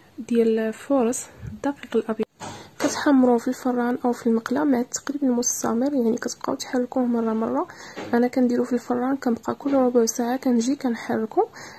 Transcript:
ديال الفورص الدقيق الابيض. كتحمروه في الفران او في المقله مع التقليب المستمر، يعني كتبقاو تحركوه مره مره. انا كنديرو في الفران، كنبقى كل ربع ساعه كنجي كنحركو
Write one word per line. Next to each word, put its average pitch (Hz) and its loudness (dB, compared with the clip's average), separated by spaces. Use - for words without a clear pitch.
ديال 226 2
الفورص 226 0
الدقيق 277 -6
الابيض. 220 -2
كتحمروه 262 4
في 226 -4
الفران 247 -2
او 247 2
في 240 -4
المقله 233 0
مع 262 2
التقليب 277 -4
المستمر، 240 0
يعني 233 2
كتبقاو - -6
تحركوه 247 -2
مره 226 0
مره. 240 -2
انا 240 4
كنديرو 247 2
في 247 -2
الفران، 247 -2
كنبقى 233 -2
كل 277 -2
ربع 247 4
ساعه 240 -2
كنجي 240 2
كنحركو 233 -2